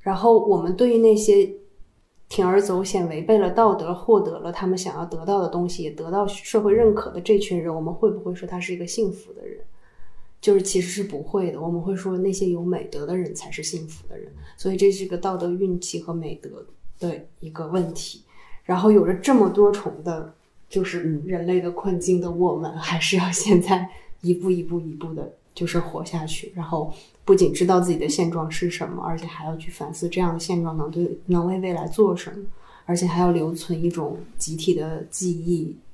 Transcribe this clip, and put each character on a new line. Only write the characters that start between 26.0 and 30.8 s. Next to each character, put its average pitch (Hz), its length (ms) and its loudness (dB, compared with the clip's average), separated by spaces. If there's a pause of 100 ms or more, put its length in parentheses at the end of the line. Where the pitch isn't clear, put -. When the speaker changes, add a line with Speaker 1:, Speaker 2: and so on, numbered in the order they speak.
Speaker 1:
下 170 220 -8
去。 - 320 -8
然 170 80 -6
后 156 260 -4 (360)
不 190 80 8
仅 185 180 4
知 180 140 0
道 180 120 6
自 175 140 2
己 160 60 0
的 147 100 -2
现 170 220 0
状 160 200 -4
是 175 200 -2
什 - 180 -8
么， - 140 -10
而 165 160 -4
且 170 80 -10
还 160 180 -14
要 160 140 -6
去 - 120 -8
反 - 220 -12
思 170 160 -6
这 175 100 -4
样 175 140 0
的 165 80 -4
现 175 220 -2
状 160 160 -4
能 156 120 -2